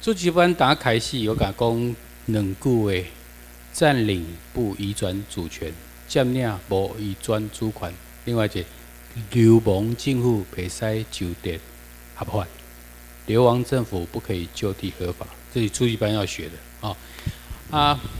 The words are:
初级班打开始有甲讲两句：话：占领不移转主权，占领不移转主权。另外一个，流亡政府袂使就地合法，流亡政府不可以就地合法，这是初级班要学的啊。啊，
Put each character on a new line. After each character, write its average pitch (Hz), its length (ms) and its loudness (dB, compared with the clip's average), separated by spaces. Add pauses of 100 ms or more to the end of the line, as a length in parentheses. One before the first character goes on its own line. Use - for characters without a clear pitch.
初 226 100 0
级 175 200 0
班 175 200 6
打 143 220 4
开 117 260 2
始 127 200 -4
有 107 160 0
甲 98 200 0
讲 117 400 0 (300)
两 101 300 0
句： 117 300 2
话： 92 220 0 (640)
占 135 360 4
领 92 180 0 (280)
不 107 260 0
移 101 140 -2
转 98 360 -4
主 87 180 -8
权， 80 240 -8 (360)
占 127 260 2
领 117 340 -2
不 95 300 0
移 104 240 -6
转 107 300 -2
主 110 260 -4
权。 92 160 -6 (300)
另 120 140 -2
外 107 80 2
一 - 20 0
个， 98 160 -4 (680)
流 113 340 8
亡 107 320 2
政 131 240 0
府 117 240 2 (100)
袂 92 140 -6
使 110 420 -4
就 - 160 -6 (140)
地 82 180 -6 (560)
合 - 100 -6
法， 98 220 -4 (800)
流 113 180 6
亡 123 220 6
政 127 180 0
府 90 280 -4
不 117 80 -6
可 107 140 -6
以 87 200 -4
就 104 200 -2
地 95 240 -8
合 90 140 -4
法， - 140 -10 (280)
这 127 60 0
是 110 100 2
初 123 180 0
级 113 100 0
班 104 160 0
要 104 120 0
学 - 220 -8
的 - 400 -12
啊。 107 100 -6 (760)
啊， 147 280 4 (200)